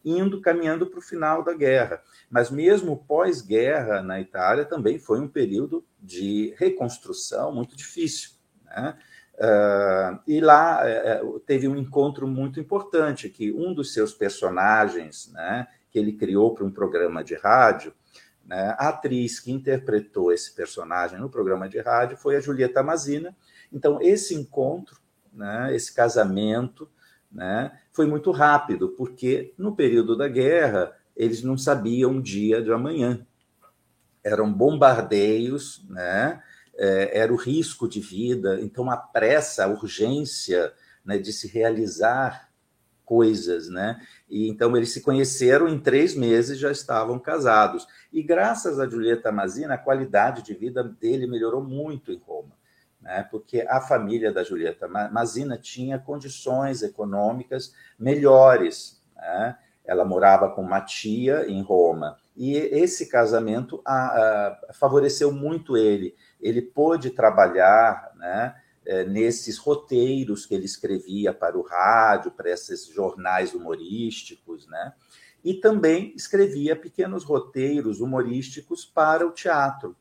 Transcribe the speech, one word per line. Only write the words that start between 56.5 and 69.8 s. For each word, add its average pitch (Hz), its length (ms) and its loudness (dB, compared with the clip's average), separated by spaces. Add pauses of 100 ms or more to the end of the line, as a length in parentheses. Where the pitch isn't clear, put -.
econômicas 107 920 -6 (240)
melhores, 131 1040 6 (140)
né? 95 440 -6 (260)
Ela 92 200 0
morava 95 460 6
com 95 120 -8
uma 92 180 -2
tia 123 680 -2
em 98 160 -6
Roma. 82 540 2 (180)
E 135 220 -4
esse 156 500 0
casamento 117 800 0
a, 131 220 0
a, 107 640 0
favoreceu 143 580 2
muito 143 460 -4
ele. 104 400 2 (240)
Ele 113 220 -2
pôde 147 480 0
trabalhar, 101 1080 6
né, 98 400 -6 (300)
é, 92 180 -2
nesses 110 520 -2
roteiros 131 880 0